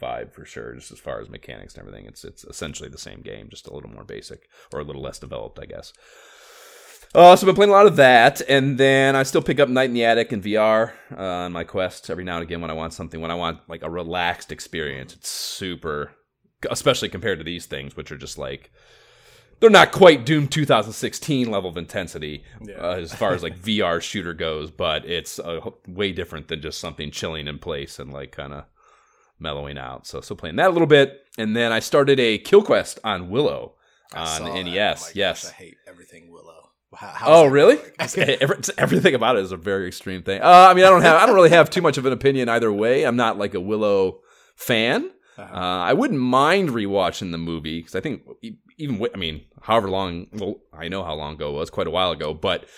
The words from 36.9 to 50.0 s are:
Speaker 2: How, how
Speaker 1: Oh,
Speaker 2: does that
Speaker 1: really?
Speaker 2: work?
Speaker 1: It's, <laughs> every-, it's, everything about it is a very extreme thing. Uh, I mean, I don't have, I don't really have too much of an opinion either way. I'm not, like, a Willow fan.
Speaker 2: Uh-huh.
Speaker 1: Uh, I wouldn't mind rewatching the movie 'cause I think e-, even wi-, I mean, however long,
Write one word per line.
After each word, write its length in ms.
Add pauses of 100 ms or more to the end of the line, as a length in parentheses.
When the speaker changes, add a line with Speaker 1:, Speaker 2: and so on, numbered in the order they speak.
Speaker 2:
How, 140
how 220
Speaker 1:
Oh, 20
Speaker 2:
does 140
that 80
Speaker 1:
really? 240
Speaker 2:
work? 240
Speaker 1:
It's, 180
<laughs> 240
every-, 140
it's, 200
everything 380
about 220
it 80
is 80
a 40
very 300
extreme 380
thing. 180
Uh, 260
I 60
mean, 100
I 40
don't 140
have, 200
I 40
don't 100
really 140
have 200
too 120
much 160
of 80
an 60
opinion 360
either 240
way. 320
I'm 100
not, 240
like, 160
a 60
Willow 600 (340)
fan. 520 (300)
Speaker 2:
Uh-huh. 160
Speaker 1:
Uh, 40 (260)
I 80
wouldn't 260
mind 520
rewatching 600
the 80
movie 420
'cause 140
I 60
think 220 (200)
e-, 160 (180)
even 200
wi-, 180
I 40
mean, 240 (200)
however 260
long, 440